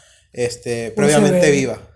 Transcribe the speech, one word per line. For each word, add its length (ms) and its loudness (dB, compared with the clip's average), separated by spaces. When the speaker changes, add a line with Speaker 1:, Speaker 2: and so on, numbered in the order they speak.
Speaker 1:
este, 600 -6
Speaker 2:
Pues 200 0
se 60 4
Speaker 1:
previamente 300 2
Speaker 2:
ve. 40 4
Speaker 1:
viva. 280 -2